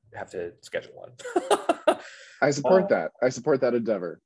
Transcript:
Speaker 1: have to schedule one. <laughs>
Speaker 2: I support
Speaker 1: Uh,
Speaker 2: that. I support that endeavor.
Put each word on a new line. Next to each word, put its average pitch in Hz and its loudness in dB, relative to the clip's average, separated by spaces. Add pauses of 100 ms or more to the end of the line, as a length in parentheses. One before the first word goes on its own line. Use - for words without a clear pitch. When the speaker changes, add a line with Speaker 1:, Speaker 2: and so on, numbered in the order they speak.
(160)
Speaker 1:
have 104 -12
to 87 -10
schedule - -12
one. - -20 (240)
<laughs> - 0 (440)
Speaker 2:
I 139 4
support 143 4
Speaker 1:
Uh, - -8
Speaker 2:
that. 90 0 (100)
I 127 2
support 135 0
that 123 0
endeavor. 98 -2